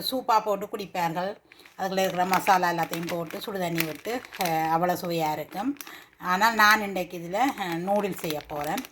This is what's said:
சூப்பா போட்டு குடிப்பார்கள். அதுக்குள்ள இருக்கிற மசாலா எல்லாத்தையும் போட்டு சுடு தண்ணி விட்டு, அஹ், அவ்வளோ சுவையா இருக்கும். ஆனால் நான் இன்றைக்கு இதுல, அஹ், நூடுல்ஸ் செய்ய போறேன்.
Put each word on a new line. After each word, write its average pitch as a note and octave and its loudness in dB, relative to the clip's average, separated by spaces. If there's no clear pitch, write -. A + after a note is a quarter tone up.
சூப்பா B3+ 2
போட்டு G3+ 0
குடிப்பார்கள். F#3 -4
அதுக்குள்ள F#3+ -2
இருக்கிற F3+ 2
மசாலா F3+ 4
எல்லாத்தையும் E3+ -2
போட்டு E3+ -6
சுடு G3 -6
தண்ணி E3 0
விட்டு, G#3+ -6
அஹ், F#3 0
அவ்வளோ E3 2
சுவையா E3 -2
இருக்கும். F#3 -6
ஆனால் F#3+ 2
நான் G#3+ 8
இன்றைக்கு F#3+ -4
இதுல, E3+ -6
அஹ், F3 -2
நூடுல்ஸ் G3 0
செய்ய D3+ -4
போறேன். D3+ -4